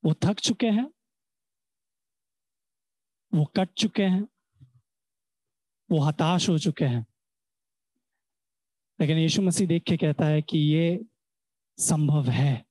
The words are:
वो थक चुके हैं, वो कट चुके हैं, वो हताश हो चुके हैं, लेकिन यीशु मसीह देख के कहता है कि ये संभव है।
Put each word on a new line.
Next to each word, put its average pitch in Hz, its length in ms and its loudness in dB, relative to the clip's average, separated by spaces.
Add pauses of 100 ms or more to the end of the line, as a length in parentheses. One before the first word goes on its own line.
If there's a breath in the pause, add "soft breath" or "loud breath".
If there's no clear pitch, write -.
वो 156 80 2 (120)
थक 202 140 -2
चुके - 280 -2
हैं, 226 240 -2 (2500)
वो 151 120 2
कट 185 320 -2
चुके - 260 -2
हैं, 190 240 0 (1600)
वो 160 80 2
हताश 160 500 0
हो 170 80 2
चुके 151 280 -2
हैं, 120 200 -2 (2000)
लेकिन 160 160 2
यीशु 160 240 2
मसीह 185 260 0
देख 170 160 0
के 170 140 -2
कहता 151 280 0
है 151 160 2
कि - 160 -4
ये 165 480 2 (720)
संभव 147 520 0
है। 123 420 0